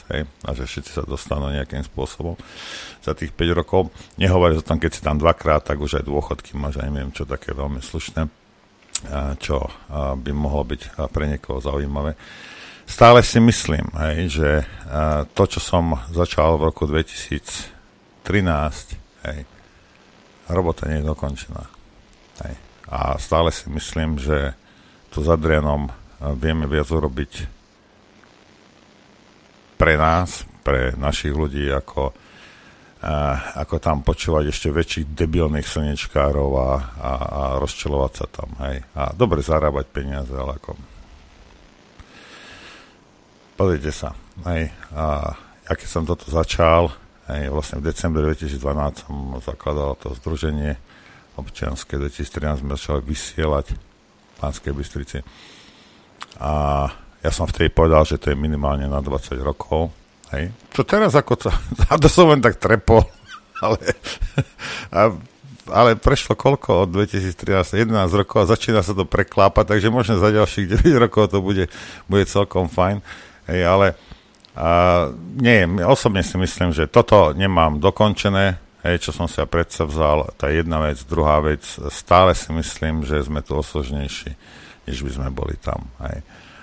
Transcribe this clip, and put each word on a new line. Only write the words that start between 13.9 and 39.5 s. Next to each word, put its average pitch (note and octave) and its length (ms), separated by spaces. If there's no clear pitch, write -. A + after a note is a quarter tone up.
hej, D#2+ 320
že, D2 120
a, D2+ 400
to, - 240
čo - 80
som E2+ 400
začal E2 400
v D#2 160
roku - 160
dvetisíc - 800
trinásť, E2 720
hej, D2 160
robota F2 400
nie D2+ 160
je D2+ 80
dokončená. C#2+ 520
Hej. - 80
A C2+ 320
stále E2 320
si - 160
myslím, D#2 480
že C#2 400
tu D2+ 80
s D2+ 80
Adrianom, D2+ 640
a, - 0
vieme D#2 400
viac D2 160
urobiť D2 440
pre D#2+ 240
nás, E2 480
pre B1+ 320
našich C#2 400
ľudí, C#2+ 320
ako, C#2 480
a, D2 560
ako D#2 240
tam D2 240
počúvať D#2 400
ešte D2+ 240
väčších D#2 400
debilných D#2 560
slnečkárov C#2+ 880
a, C2 160
a, B1+ 160
a C2+ 300
rozčelovať C#2+ 560
sa - 160
tam. - 160
Hej. C2 320
A C2+ 160
dobre E2 320
zarábať D2 480